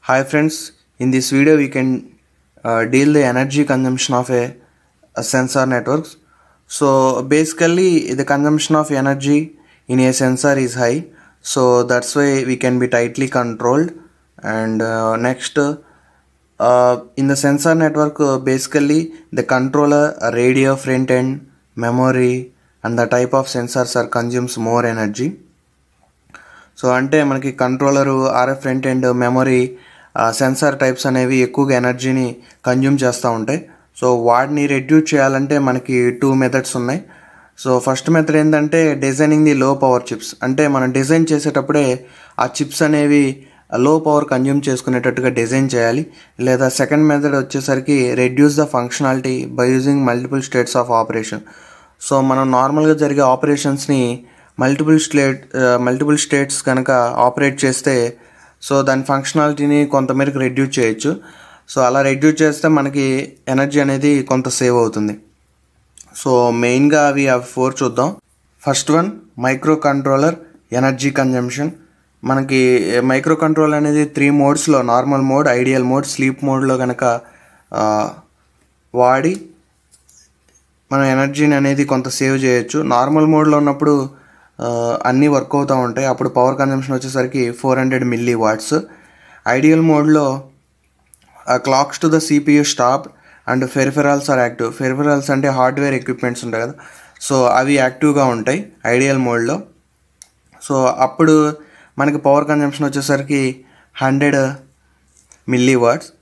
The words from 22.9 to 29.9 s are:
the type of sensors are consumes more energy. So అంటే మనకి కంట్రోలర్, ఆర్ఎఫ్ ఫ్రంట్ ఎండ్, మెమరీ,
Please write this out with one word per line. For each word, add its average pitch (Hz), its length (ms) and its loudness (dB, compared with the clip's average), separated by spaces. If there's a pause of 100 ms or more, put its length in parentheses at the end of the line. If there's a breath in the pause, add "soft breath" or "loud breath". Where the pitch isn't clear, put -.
the 120 80 2
type 123 280 0
of 131 120 0 (100)
sensors 123 400 -4
are 120 120 -2 (120)
consumes 120 480 -4
more 117 280 0
energy. 110 340 -4 (1500 loud breath)
So 127 60 2
అంటే 135 360 2
మనకి 135 280 -2
కంట్రోలర్, 139 560 0
ఆర్ఎఫ్ 131 520 0
ఫ్రంట్ 131 260 -4
ఎండ్, 127 260 0
మెమరీ, 127 640 0 (400 loud breath)